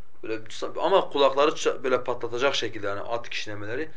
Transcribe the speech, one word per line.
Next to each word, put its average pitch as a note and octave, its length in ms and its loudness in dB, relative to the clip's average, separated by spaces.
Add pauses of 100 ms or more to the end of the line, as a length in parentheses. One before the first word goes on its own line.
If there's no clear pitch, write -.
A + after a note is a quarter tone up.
(240)
Böyle A2 120 -4
sa-, - 440 -6
ama F3 300 4
kulakları C#3 420 4
ça-, - 320 0
böyle B2+ 200 2
patlatacak A#2+ 520 0
şekilde G#2 320 -2
yani G2+ 140 -4
at A#2 280 -4
kişnemeleri. G#2+ 680 -4